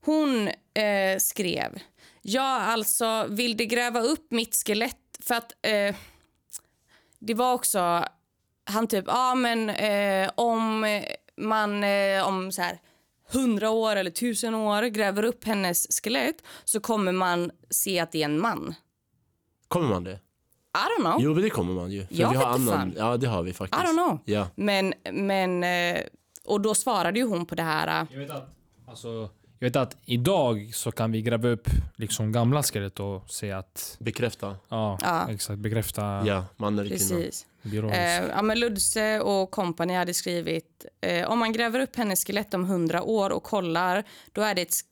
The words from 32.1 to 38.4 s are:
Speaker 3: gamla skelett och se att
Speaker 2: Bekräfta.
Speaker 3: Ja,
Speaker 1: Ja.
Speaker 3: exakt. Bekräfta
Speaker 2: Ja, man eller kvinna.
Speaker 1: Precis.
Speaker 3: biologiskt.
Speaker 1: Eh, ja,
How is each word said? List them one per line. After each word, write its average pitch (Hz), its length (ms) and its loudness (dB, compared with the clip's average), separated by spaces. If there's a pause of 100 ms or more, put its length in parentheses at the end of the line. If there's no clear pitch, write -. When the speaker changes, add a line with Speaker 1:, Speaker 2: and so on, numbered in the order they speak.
Speaker 3:
gamla 120 320 4
skelett 101 360 -4
och 98 300 -6
se 104 220 -6
att - 480 -10
Speaker 2:
Bekräfta. 110 560 -4 (140)
Speaker 3:
Ja, 107 320 -2
Speaker 1:
Ja. 170 280 0
Speaker 3:
exakt. 104 300 -6
Bekräfta 104 680 -2
Speaker 2:
Ja, 95 200 0 (120)
man 104 220 0
eller 101 180 -4
kvinna. 165 240 0
Speaker 1:
Precis. - 240 -8 (160)
Speaker 3:
biologiskt. 107 380 -2
Speaker 1:
Eh, 175 360 2
ja, 196 60 0